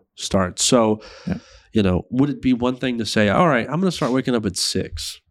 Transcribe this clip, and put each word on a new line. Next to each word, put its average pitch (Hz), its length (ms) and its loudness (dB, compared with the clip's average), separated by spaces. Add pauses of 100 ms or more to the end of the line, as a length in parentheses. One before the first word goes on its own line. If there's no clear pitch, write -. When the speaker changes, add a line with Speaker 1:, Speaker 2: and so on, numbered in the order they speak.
(160)
Speaker 1:
start. 92 440 -2
So 110 420 2 (260)
Speaker 2:
Yeah. - 100 -4 (360)
Speaker 1:
You 107 100 2
know, 90 280 0
would 135 180 2
it 131 120 -8
be 127 120 2
one 123 240 -2
thing 123 220 -4
to 110 60 -4
say, 107 240 2
"All 180 180 4
right, 123 220 2
I'm 151 120 -2
gonna 185 100 0
start 131 220 -2
waking 131 220 0
up 110 100 -2
at 92 120 -4
six. - 600 -6 (120)